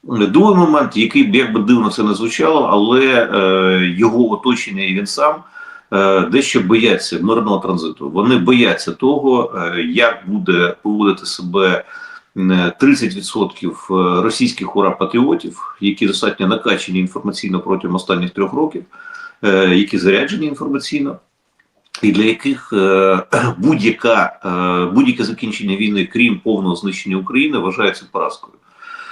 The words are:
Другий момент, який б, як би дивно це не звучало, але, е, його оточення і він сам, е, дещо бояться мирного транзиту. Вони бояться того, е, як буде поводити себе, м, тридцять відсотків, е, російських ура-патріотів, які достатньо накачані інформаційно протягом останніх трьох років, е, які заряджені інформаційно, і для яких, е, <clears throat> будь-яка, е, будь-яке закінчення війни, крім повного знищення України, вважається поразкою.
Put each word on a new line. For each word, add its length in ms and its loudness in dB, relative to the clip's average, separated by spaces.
Другий 540 4
момент, 400 2
який 260 2
б, 120 2
як 180 2
би 60 0
дивно 300 2
це 140 -2
не 100 2
звучало, 580 0
але, 640 2
е, 520 2
його 340 2
оточення 520 -4
і 100 -2
він 140 -4
сам, 280 0
е, 280 4
дещо 400 2
бояться 600 2
мирного 380 0
транзиту. 500 -6
Вони 280 2
бояться 540 2
того, 640 0
е, 260 -4
як 460 0
буде 560 0
поводити 420 0
себе, 580 0
м, 420 2
тридцять 360 2
відсотків, 760 -6
е, 20 0
російських 540 -2
ура-патріотів, 1040 -2
які 260 0
достатньо 400 -2
накачані 520 -2
інформаційно 600 -4
протягом 360 -4
останніх 360 -4
трьох 220 -4
років, 300 -4
е, 320 4
які 220 2
заряджені 480 0
інформаційно, 720 -6
і 100 4
для 120 2
яких, 500 -2
е, 460 4
<clears throat> 260 0
будь-яка, 880 0
е, 400 -2
будь-яке 380 0
закінчення 520 -4
війни, 380 -2
крім 260 0
повного 360 -2
знищення 420 -6
України, 400 -2
вважається 540 -2
поразкою. 420 -8